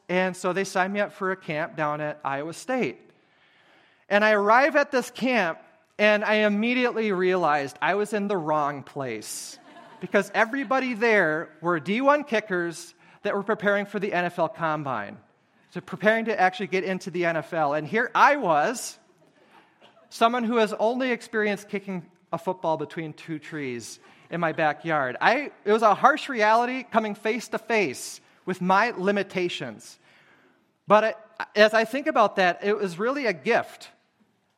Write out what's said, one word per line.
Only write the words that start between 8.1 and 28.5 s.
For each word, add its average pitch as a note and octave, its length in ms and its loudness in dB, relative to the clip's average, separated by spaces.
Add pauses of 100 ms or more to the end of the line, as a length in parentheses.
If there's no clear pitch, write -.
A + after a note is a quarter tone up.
in G3+ 160 -2
the G#3 80 0
wrong D3+ 460 -2
place - 760 -10 (400)
because G3 340 -2
everybody B3+ 600 0
there G3 560 2 (100)
were E3+ 200 0
D F#3+ 200 -2
one C#4 240 4
kickers F#3 720 -4 (280)
that G3+ 120 -4
were G3+ 80 -4
preparing G3+ 420 0
for G3+ 140 -8
the G3+ 140 -4
N F3 100 0
F F3 160 -4
L D#3+ 80 2
Combine, C#3 680 -6 (540)
so F3+ 100 -10
preparing A3 440 0
to A3 140 -2
actually F#3 280 0
get F#3 180 -2
into F#3 260 -6
the F3 140 -2
N E3+ 100 0
F D#3 180 -6
L. D#3 200 0
And D3+ 120 -2
here G#3+ 300 -2
I C4+ 220 6
was, F#3 600 0 (1120)
someone A#3 360 0
who A3+ 100 -2
has G#3+ 160 2
only B3 400 -2
experienced G#3+ 560 -2
kicking G3 380 -8 (260)
a E3 60 -6
football F3 400 -4
between D3+ 340 -8
two D#3 260 -10
trees C3 640 -10 (320)
in E3+ 80 -6
my D#3+ 140 0
backyard. D3 680 -2
I, A#3 320 2 (140)
it G#3 80 4
was A3 80 2
a G#3 140 6
harsh C4+ 340 4
reality A#3+ 600 2
coming G#3+ 240 0
face A3 360 -4
to G#3+ 80 -6
face G3 640 -4 (240)
with F#3 160 -6